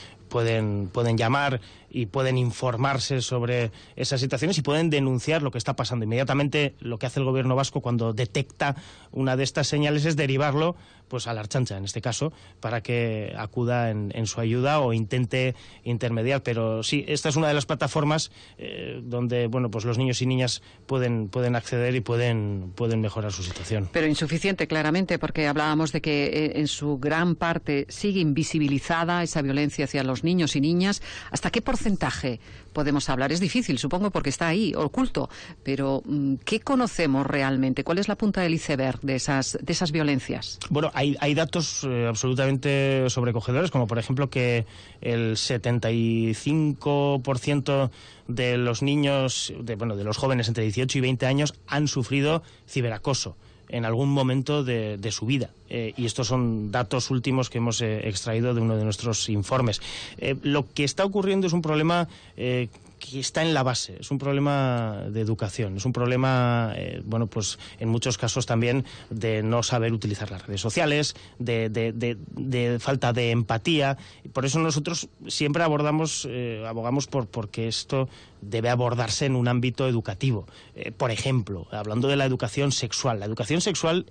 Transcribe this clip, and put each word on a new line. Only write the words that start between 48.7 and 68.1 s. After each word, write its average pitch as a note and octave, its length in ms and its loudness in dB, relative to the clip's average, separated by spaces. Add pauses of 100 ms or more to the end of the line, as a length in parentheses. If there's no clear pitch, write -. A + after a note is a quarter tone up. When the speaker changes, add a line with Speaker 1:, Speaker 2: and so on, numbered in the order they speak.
Speaker 1:
niños, C#3 800 2
de, A#2 140 -6
bueno, A2 200 -2
de G2+ 80 -4
los G#2+ 140 -2
jóvenes B2 320 2
entre A#2 140 0
dieciocho B2+ 340 0
y C3 40 2
veinte B2+ 240 2
años C#3+ 280 2 (120)
han D3 220 0
sufrido C#3 560 0 (240)
ciberacoso A#2+ 720 -2 (340)
en A#2 140 -2
algún A#2 240 2
momento C3+ 540 2
de, A2 340 -2
de G#2 140 -6
su - 160 -4
vida. C#3+ 240 0 (180)
Eh, A2+ 260 -6
y A#2+ 120 -2
estos A#2 180 -2
son A2+ 460 0
datos B2+ 400 0
últimos C3 400 0
que A#2+ 80 -2
hemos, A#2 220 0
eh, A2 280 -2
extraído A2+ 460 0
de A#2 60 2
uno A2+ 140 2
de G#2+ 80 2
nuestros A2 460 -2
informes. A2 500 0 (380)
Eh, C3+ 240 -2
lo C#3+ 320 2
que D3 100 0
está E3 220 0
ocurriendo G3 400 2
es E3 80 0
un F3 80 2
problema, D#3+ 460 2 (280)
eh, B2 340 -2 (280)
que C3 220 -10
está D#3+ 240 -2
en E3 100 4
la C3+ 100 4
base, B2 360 -2
es - 120 -12
un C#3 60 2
problema C3 920 2
de A2 120 -2
educación, G#2+ 560 -2
es G2+ 80 -2
un B2+ 80 0
problema, B2 800 2
eh, - 300 -8
bueno, A2+ 220 0
pues - 300 -4 (220)
en A#2 80 -2
muchos A#2 300 0